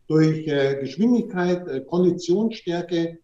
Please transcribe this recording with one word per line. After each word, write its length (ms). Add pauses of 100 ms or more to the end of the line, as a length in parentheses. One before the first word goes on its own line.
durch, 380
äh, 340
Geschwindigkeit, 880
äh, 140
Konditionsstärke, 1400